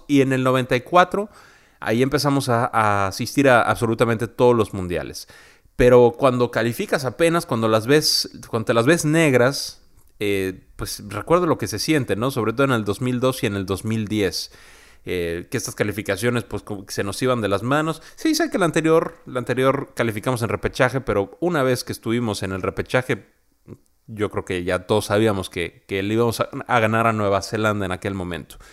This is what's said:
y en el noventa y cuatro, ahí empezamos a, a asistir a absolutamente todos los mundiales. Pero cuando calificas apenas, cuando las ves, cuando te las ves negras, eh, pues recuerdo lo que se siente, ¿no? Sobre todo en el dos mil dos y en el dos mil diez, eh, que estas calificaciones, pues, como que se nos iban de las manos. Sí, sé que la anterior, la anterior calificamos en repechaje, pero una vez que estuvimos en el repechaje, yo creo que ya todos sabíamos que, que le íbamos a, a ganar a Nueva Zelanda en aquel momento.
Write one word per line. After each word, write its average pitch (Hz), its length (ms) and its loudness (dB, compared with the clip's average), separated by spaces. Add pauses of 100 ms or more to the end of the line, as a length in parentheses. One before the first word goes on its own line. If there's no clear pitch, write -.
y 143 140 6
en 131 100 2
el 127 120 0
noventa 127 340 2
y 120 40 -6
cuatro, 185 480 2 (520)
ahí 113 200 0
empezamos 139 460 0
a, 120 240 0
a 104 360 2
asistir 127 420 0
a 117 140 8
absolutamente 113 640 0
todos 123 280 4
los 107 180 0
mundiales. 87 540 -6 (480)
Pero 123 420 8
cuando 123 340 2
calificas 127 520 -2
apenas, 165 420 0
cuando 113 220 0
las 110 180 2
ves, - 460 2 (160)
cuando 113 200 -4
te 120 60 2
las 117 120 2
ves 160 180 4
negras, 139 800 2 (380)
eh, 98 480 -4 (100)
pues 104 320 -10
recuerdo 104 380 0
lo 139 100 0
que 110 100 -6
se 104 120 -6
siente, 135 360 0
¿no? 120 160 -2
Sobre 113 220 -2
todo 135 100 0
en 135 80 2
el 113 140 0
dos 101 160 -2
mil 123 180 -2
dos 127 240 -2
y 117 40 0
en 101 100 -4
el 95 80 -4
dos 95 180 -4
mil 110 240 -2
diez, 101 440 -2 (520)
eh, 85 480 -4
que 123 60 -2
estas - 180 -8
calificaciones, 107 680 -2
pues, 104 180 -8
como 101 220 -12
que - 80 -16
se 101 100 -4
nos 98 180 -8
iban 127 200 0
de 101 80 0
las 98 140 -2
manos. 156 380 -2 (140)
Sí, 320 180 0
sé 330 160 -2
que 247 100 -2
la 180 60 2
anterior, 160 600 0
la 127 140 -8
anterior 131 540 0
calificamos 117 480 -2
en 107 80 0
repechaje, 120 520 -2
pero 101 400 -2
una 165 220 0
vez 127 200 0
que - 80 -8
estuvimos 113 520 -2
en 95 100 -4
el 92 80 -6
repechaje, - 800 -4 (680)
yo 104 220 -4
creo 101 160 -6
que 90 180 -4
ya 90 240 -2
todos 107 180 0
sabíamos 104 440 0
que, - 380 -10
que 95 160 -4
le 107 120 -2
íbamos 117 260 0
a, - 80 -6 (180)
a 120 120 2
ganar 113 280 2
a 113 60 2
Nueva 98 280 0
Zelanda 107 440 -2
en 92 60 -4
aquel 98 220 -6
momento. 87 440 -8 (160)